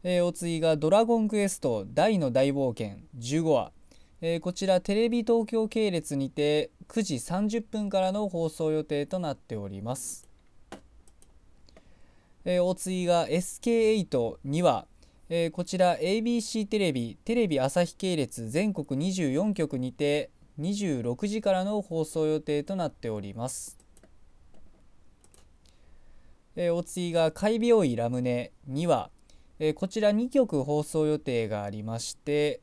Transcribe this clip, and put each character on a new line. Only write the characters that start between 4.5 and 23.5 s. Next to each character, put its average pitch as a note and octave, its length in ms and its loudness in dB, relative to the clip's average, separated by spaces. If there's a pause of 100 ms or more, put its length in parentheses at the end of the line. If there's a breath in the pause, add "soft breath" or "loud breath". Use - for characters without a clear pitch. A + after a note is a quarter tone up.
ち F#3+ 140 -6
ら F#3 160 4
テ G3+ 140 0
レ A3+ 140 2
ビ A#3+ 120 2
東 A3+ 240 2
京 A3 220 -2
系 G#3+ 240 0
列 D#3 240 -4
に C3+ 160 -2
て D3 400 0 (160)
九 A3+ 160 -2
時 C#3+ 160 -2
三 F#3+ 300 -2
十 A3+ 120 -2
分 G#3+ 260 -6
か G3 120 0
ら F#3+ 120 2
の G#3 160 -2
放 E3 220 -2
送 D#3 220 -2
予 D#3 120 0
定 D3 220 -2
と F#3 140 -6
な D#3 140 -4
っ - 20 -6
て - 200 -12
お G2+ 120 -8
り G2 160 -10
ま A#2+ 120 -4
す。 - 320 -10 (2250 soft breath)
え F3+ 160 2
ー、 F3 40 4
お F#3 100 2
次 F#3 320 -2
が F3 240 2
エ E3 120 2
ス - 200 -8
ケ A#3+ 80 0
ー A#3 40 4 (180)
エ - 20 4
イ G#3 140 2
ト A#2 360 -2
二 D3 200 -2
話。 B2+ 240 2 (420 soft breath)
え E3 180 0
ー、 D#3+ 40 -4
こ F3 120 -6
ち F#3 140 -6
ら F3+ 240 4
エ F#3 160 2
ー A3+ 60 -2
ビ A#3+ 160 2
ー - 20 -2
シ A3 200 -4
ー G3+ 60 -2
テ G#3+ 120 0
レ F3 140 2
ビ、 A#2 220 -4 (100)
テ A3+ 100 0
レ A#3 120 2
ビ D3 120 2
朝 C#3 240 2
日 E3+ 120 -4
系 F#3 200 -2
列 A#2+ 340 -4
全 F#3+ 240 0
国 C#3 240 -4
二 F3+ 160 -2
十 E3 180 0
四 F#3+ 220 0
局 D3 240 -2
に B2+ 160 -4
て D3 380 0 (260)
二 E3 160 -2
十 E3+ 300 -2
六 B2 240 -4
時 G#3+ 160 -4
か G3+ 80 2
ら F#3 120 0
の G#3 180 -2
放 E3 220 -4
送 D#3 220 -2
予 D#3 140 0
定 D3 240 -2
と F#3+ 120 -6
な F3 120 -2
っ - 20 -2
て - 220 -8
お G#2+ 100 -4
り G2 140 -10
ま A#2 140 -6
す。 - 280 -12 (2750 soft breath)